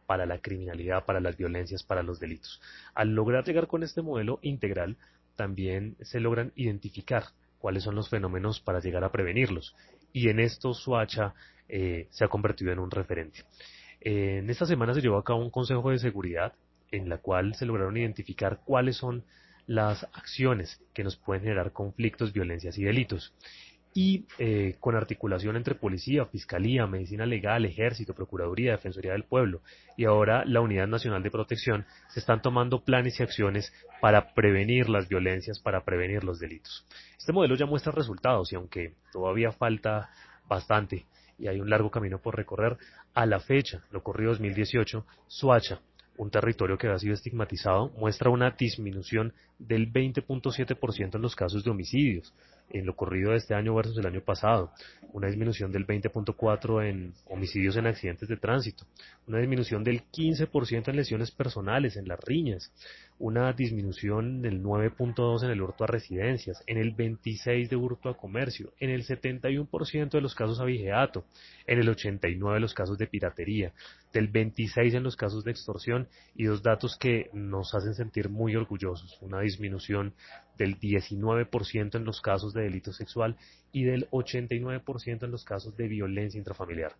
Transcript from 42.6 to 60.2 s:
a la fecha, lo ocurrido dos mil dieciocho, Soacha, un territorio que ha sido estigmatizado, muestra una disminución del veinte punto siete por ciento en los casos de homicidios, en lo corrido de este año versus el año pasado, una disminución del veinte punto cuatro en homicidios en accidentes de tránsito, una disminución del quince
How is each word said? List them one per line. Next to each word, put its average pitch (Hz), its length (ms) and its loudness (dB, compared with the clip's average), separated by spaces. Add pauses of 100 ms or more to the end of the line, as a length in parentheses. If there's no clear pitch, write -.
a 117 120 4
la 101 140 4
fecha, 135 500 0
lo 98 100 -6
ocurrido 107 300 -2
dos 110 100 0
mil 101 140 -2
dieciocho, 107 520 0 (200)
Soacha, 120 540 4 (380)
un 104 120 -6
territorio 104 460 2
que 113 120 0
ha 98 100 2
sido 104 160 0
estigmatizado, 104 840 0
muestra 110 340 2
una 123 200 4
disminución 110 840 -2 (260)
del 113 280 0
veinte 131 360 0
punto 131 300 -2
siete 131 240 -2
por 113 160 -2
ciento 98 240 -4
en 107 60 -2
los 120 120 0
casos 98 300 -2
de 120 60 2
homicidios, 104 640 0 (380)
en 95 140 -6
lo 92 100 -2
corrido 92 360 0
de 113 80 4
este 110 160 -2
año 107 200 2
versus 110 220 2
el 104 100 0
año 90 140 -2
pasado, 104 520 2 (400)
una 98 160 -2
disminución 107 440 0
del 98 120 0
veinte 104 260 0
punto 107 240 -4
cuatro 110 480 2
en 95 320 -4 (120)
homicidios 95 500 0
en 113 100 2
accidentes 104 420 -4
de 113 80 -4
tránsito, 117 480 -2 (420)
una 110 120 -2
disminución 120 440 0
del 120 200 0
quince 160 440 0